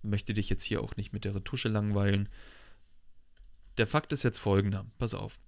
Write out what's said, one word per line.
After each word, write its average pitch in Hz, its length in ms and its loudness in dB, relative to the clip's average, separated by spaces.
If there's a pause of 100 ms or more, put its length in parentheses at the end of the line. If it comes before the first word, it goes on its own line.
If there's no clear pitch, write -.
möchte 104 320 -2
dich 101 160 0
jetzt - 140 2
hier - 180 0
auch - 140 -6
nicht - 180 -8
mit 104 100 -6
der 101 120 -2
Retusche 117 340 -4
langweilen. 101 600 2 (1500)
Der 110 100 4
Fakt - 240 0
ist 147 120 4
jetzt 120 160 4
folgender, 98 460 2 (120)
pass 110 160 0
auf. 104 340 -8